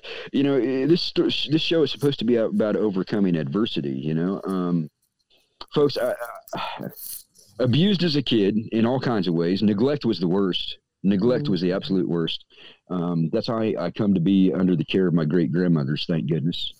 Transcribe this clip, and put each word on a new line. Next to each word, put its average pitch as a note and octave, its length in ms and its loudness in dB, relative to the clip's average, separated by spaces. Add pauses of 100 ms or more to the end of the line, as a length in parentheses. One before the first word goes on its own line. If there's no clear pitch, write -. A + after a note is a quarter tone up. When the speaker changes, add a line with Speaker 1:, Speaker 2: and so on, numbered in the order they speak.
(320)
Speaker 1:
you C3+ 100 2
know, C#3 120 2
eh, C3 320 0
this E3 160 4
st-, - 500 -2
this D#3+ 80 2
show E3 220 2
is C3 80 2
supposed C#3 300 -2
to A2 40 -4
be A#2+ 120 4
about G#2 400 0
overcoming F#2+ 600 0
adversity, D2+ 540 -2
you C#2 240 -4
know? F2+ 300 -2
Um, F2 440 -2 (880)
folks, D3 240 2
I, B2 160 -2 (400)
I, - 320 -8 (720)
abused D#3 460 2
as D3 120 0
a C#3+ 60 0
kid G#2+ 340 2 (160)
in A2 140 2
all B2+ 140 0
kinds G#2 280 -2
of F2 60 2
ways. F2 280 0
Neglect A2+ 440 2
was G#2 120 0
the E2+ 100 0
worst. F#2+ 500 -2 (240)
Neglect G#2 420 2
Speaker 2:
Mm. D3 60 -2
Speaker 1:
was F2+ 100 0
the F2+ 120 0
absolute F#2+ 360 0
worst. E2 380 -4 (420)
Um, F2 440 -2
that's A2 160 -2
how A2+ 100 -2
I, A2 200 0
I F2 120 -4
come G2+ 240 0
to F#2 60 2
be F#2+ 320 4
under F#2 240 2
the D2+ 80 0
care F#2+ 220 2
of E2 80 2
my E2 100 2
great-grandmothers, D#2 840 0
thank D#2+ 200 -2
goodness, D#2+ 520 -2